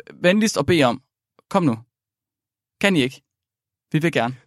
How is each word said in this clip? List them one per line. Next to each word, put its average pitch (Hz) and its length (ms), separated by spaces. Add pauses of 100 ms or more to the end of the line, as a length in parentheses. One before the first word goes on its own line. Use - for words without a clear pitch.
(220)
Venligst 208 360
at 143 80
bede 160 180
om. 123 180 (480)
Kom 196 140
nu. 120 140 (1040)
Kan 196 140
I 147 60
ikke? 127 200 (680)
Vi 156 80
vil 156 120
gerne." 127 240 (120)